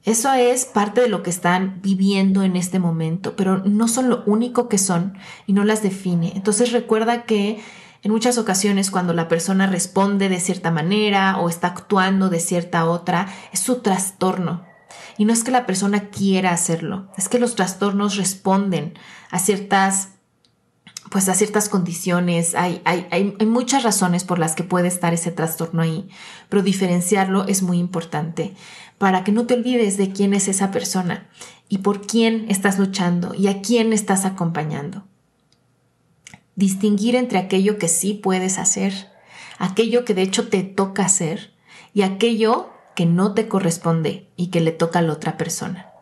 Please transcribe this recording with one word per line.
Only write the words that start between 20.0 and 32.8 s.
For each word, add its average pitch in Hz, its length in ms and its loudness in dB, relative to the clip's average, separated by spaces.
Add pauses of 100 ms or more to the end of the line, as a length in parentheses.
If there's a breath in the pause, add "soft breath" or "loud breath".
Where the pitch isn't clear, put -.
pues, 190 160 2
a 185 60 2
ciertas 208 340 0
condiciones. 175 880 0
Hay, 180 300 -2
hay, 175 260 0
hay, 196 260 0
hay 214 80 2
muchas 247 380 2
razones 185 400 2
por 180 160 -2
las 160 160 0
que 170 80 -4
puede 175 240 0
estar 175 260 0
ese 165 180 -2
trastorno 165 500 -2
ahí, 160 280 -2 (380 loud breath)
pero 202 160 2
diferenciarlo 190 840 2
es 196 140 0
muy 180 180 0
importante 165 760 -4 (420 loud breath)
para 190 280 2
que 208 80 2
no 233 120 2
te 247 100 2
olvides 233 420 2
de 190 140 0
quién 196 220 2
es 196 140 0
esa 190 240 0
persona - 560 -4 (400 loud breath)
y 196 120 -2
por 196 220 0
quién 226 460 0
estás 190 320 0
luchando 180 540 0